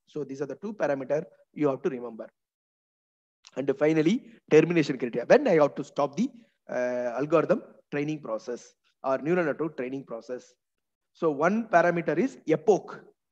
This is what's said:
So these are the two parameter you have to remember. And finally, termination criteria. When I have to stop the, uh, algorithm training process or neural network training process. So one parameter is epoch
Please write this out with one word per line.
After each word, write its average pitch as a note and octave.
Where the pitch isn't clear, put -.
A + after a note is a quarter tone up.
So D3+
these C3+
are D3
the C3+
two G#3
parameter C#3+
you D3
have C3
to B2+
remember. A#2+
And C#3
finally, D#3+
termination D#3
criteria. A#2+
When B3+
I F#3
have C#3
to C#3+
stop C3+
the, B3+
uh, B2
algorithm D#3+
training D3
process A2+
or C3+
neural E3+
network D3+
training C3
process. A#2+
So E3
one F#3
parameter E3+
is A#3+
epoch -